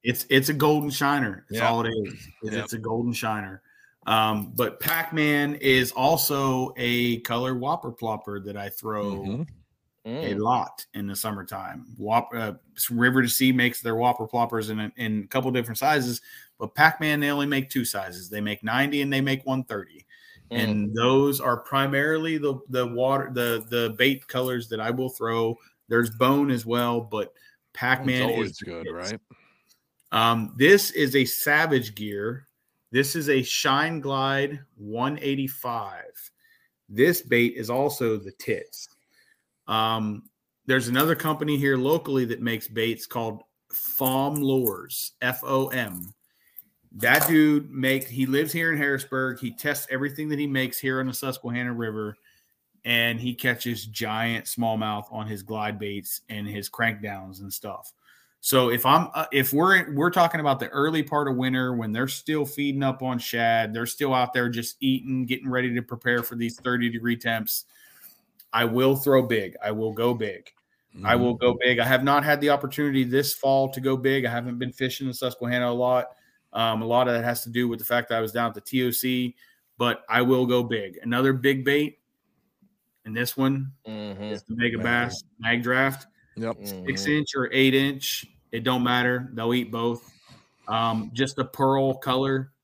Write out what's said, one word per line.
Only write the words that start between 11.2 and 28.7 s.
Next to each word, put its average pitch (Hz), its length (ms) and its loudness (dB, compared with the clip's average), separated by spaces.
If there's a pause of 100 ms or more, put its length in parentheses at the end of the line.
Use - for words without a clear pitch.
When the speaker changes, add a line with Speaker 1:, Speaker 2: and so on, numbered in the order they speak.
Speaker 1:
Whop-, 110 360 0
uh, 110 200 -4 (360)
River 123 320 6
to 120 80 2
Sea 131 220 4
makes 123 300 2
their 113 140 -2
Whopper 117 320 0
Ploppers 117 440 0
in 107 80 -4
a, 107 180 -6
in 107 280 -2
a - 20 -20
couple 131 240 -2
different 117 280 -2
sizes, 131 420 2 (380)
but 107 140 -8
Pac-Man, 151 460 2
they 143 100 0
only 143 180 0
make 139 220 -2
two 123 160 0
sizes. 90 440 -8
They 104 120 -6
make 104 220 -6
ninety 139 400 0
and 139 100 -2
they 135 80 2
make 135 240 0
one 131 180 -2
thirty. 98 420 -10 (460)
Speaker 3:
Mm. 117 60 -2
Speaker 1:
And 107 380 0
those 135 440 4
are 123 180 0
primarily 147 800 0
the, 143 160 0 (140)
the 127 180 0
water, 131 440 0
the, 120 380 0
the 117 280 0
bait 135 300 4
colors 127 420 -4
that 110 100 -4
I 110 120 -2
will 127 180 -2
throw. 113 480 -2 (300)
There's 117 220 4
Bone 135 400 4
as 117 160 0
well, 120 360 0
but 107 320 -6 (400)
Pac-Man 127 480 0
Speaker 2:
Bone's 120 100 2
Speaker 1:
is 113 40 0
Speaker 2:
always 98 220 -4
Speaker 1:
the 101 80 -14
Speaker 2:
good, 82 220 -10